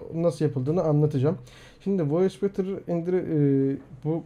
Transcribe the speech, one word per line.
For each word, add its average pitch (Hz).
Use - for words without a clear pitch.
nasıl 165
yapıldığını 143
anlatacağım. 147
Şimdi 180
VoiceBetter 190
indir-, 165
e, 139
bu 156